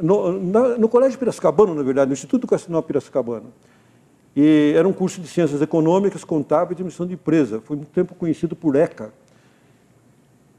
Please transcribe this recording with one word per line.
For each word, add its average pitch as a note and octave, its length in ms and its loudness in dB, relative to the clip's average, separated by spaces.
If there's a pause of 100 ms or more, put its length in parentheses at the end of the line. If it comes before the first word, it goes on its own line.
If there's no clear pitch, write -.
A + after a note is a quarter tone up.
no, F#3 300 2
na, G#3 460 0
no A3 100 2
Colégio A#3+ 320 2
Piracicabano, F3 560 2
na D3 80 -2
verdade, C3+ 240 2
no C3 60 -2
Instituto - 300 -2
Educacional D#3+ 380 -2
Piracicabano. A#2+ 680 -6 (840)
E D3 400 4
era E3 120 4
um G3 60 2
curso F#3 280 -4
de D#3 60 -16
Ciências D3 340 -2
Econômicas, E3 600 0
Contábil E3 480 -2
e - 20 -6
Administração F3 340 -8
de F3+ 60 -10
Empresa. C#3+ 480 -2
Foi D3 160 -8
muito D3 140 -14
tempo F3+ 240 -2
conhecido E3 400 -4
por D3 200 0
eca. C#3 380 -2 (1500)